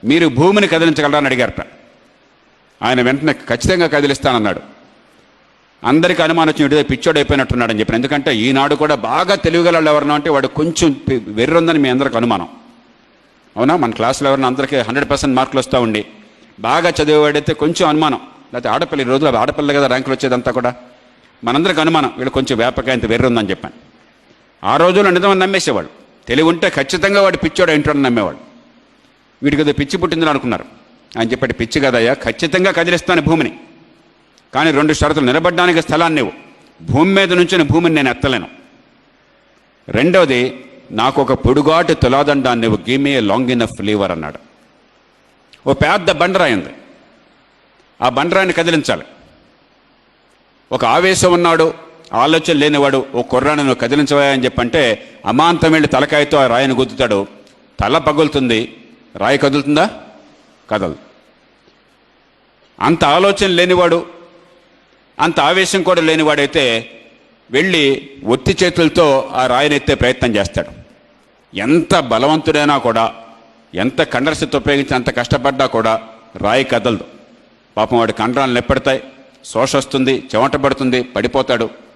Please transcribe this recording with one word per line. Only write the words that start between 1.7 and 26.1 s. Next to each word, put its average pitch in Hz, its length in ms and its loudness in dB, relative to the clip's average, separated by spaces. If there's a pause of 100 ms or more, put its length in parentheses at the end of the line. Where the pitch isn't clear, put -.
ఆయన 123 200 2
వెంటనే 139 300 0
"ఖచ్చితంగా 170 540 0
కదిలిస్తానన్నాడు." 135 720 0 (1200)
అందరికీ 165 380 2
అనుమానం 165 260 2
వచ్చి, 151 160 0
"వీడియో 143 180 2
పిచ్చోడు 151 360 0
అయిపోయినట్టున్నాడని" 127 640 0
చెప్పి. 110 140 -2
ఎందుకంటే 135 420 -2
ఈనాడు 135 380 2
కూడా 151 200 0
బాగా 139 400 0
తెలివిగల 170 400 2
వాళ్ళు 160 160 2
ఎవరన్నా 147 240 2
అంటే 147 160 -2
వాడు 135 180 0
కొంచెం 156 440 0
పి-, 131 360 -4
వెర్రుందని 156 500 2
మీ 139 100 2
అందరికి 127 280 0
అనుమానం. 113 320 -2 (1080)
అవునా? 135 200 0
మన 131 140 -2
క్లాసులో 127 400 -2
ఎవరన్నా 135 180 0
అందరికీ 131 280 -4
హండ్రెడ్ 123 340 -2
పర్సెంట్ 139 260 -2
మార్కులు 131 220 -2
వస్తూ 131 220 0
ఉండి, 107 260 -2 (540)
బాగా 156 300 0
చదివేవాడైతే 151 640 2
కొంచెం 160 340 0
అనుమానం. 151 320 0 (340)
లేకపోతే 123 140 -4
ఆడపిల్ల, 139 340 -2
ఈ 127 40 -2
రోజుల్లో 131 340 2
ఆడపిల్ల 143 320 -2
కదా 143 140 2
ర్యాంకులు 131 280 -2
వచ్చేదంతా 127 380 -2
కూడా. 123 220 -2 (680)
మనందరికి 151 360 0
అనుమానం, 160 360 0
"వీళ్ళు 127 140 -4
కొంచెం 131 280 -2
వ్యాపకాయంత 123 460 -2
వెర్రుందని" 117 460 0
చెప్పాను. 82 240 -10 (920)
ఆ 120 100 2
రోజుల్లో 185 340 4
నిజమని 185 300 2
నమ్మేసేవాళ్ళు. 175 500 -2 (380)